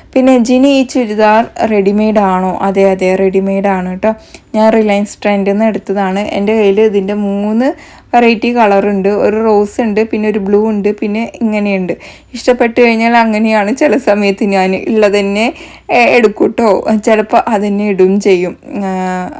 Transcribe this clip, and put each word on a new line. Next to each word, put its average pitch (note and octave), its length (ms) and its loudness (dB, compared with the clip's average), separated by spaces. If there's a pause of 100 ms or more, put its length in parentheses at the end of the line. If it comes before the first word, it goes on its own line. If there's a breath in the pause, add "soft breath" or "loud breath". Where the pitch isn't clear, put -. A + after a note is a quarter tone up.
(100)
പിന്നെ C4 280 4
"ജിനി, B3+ 300 2
ഈ C4+ 140 2
ചുരിദാർ A3 840 0
റെഡിമെയ്ഡ് G#3+ 520 0
ആണോ?" F#3 440 0
അതെ, G3 280 2
അതെ, F#3+ 260 0
റെഡിമെയ്ഡ് G3 500 0
ആണ് F#3 220 -2
കേട്ടോ. F#3+ 220 -4 (440 loud breath)
ഞാൻ A3 180 4
റിലയൻസ് G#3 500 0
ട്രെൻഡിൽ G3+ 300 0
നിന്ന് G#3+ 120 0
എടുത്തതാണ്. G3 560 -2
എൻ്റെ G#3 360 -2
കയ്യിൽ G#3 240 2
ഇതിൻ്റെ G3+ 340 0
മൂന്ന് G#3 540 -2 (460 loud breath)
വെറൈറ്റി A#3 400 2
കളറുണ്ട്. G3 540 2
ഒരു G#3 360 0
റോസ് G#3 360 0
ഉണ്ട്, A3 240 0
പിന്നെ G#3+ 240 -4
ഒരു G#3+ 100 0
ബ്ലൂ G3+ 300 0
ഉണ്ട്, G#3 200 -2 (100)
പിന്നെ A3 420 -4
ഇങ്ങനെയുണ്ട്. G3+ 520 -2 (420 loud breath)
ഇഷ്ടപ്പെട്ട് A#3+ 460 0
കഴിഞ്ഞാൽ A#3 360 2
അങ്ങനെയാണ് A3 600 0
ചില C#4+ 200 0
സമയത്ത് G#3 480 0
ഞാൻ F#3+ 320 0 (120)
ഉള്ളത് G#3+ 240 2
തന്നെ, G3+ 340 -2 (440 loud breath)
ഏ, B3 140 2
എടുക്കും A#3 460 2
ട്ടോ. A#3 180 0 (360)
ചിലപ്പോൾ A3 440 2
അത് G#3 140 0
തന്നെ G3+ 220 -2
ഇടും F#3+ 360 2
ചെയ്യും. F#3 340 0 (300)
ആ, F#3+ 80 -4 (480)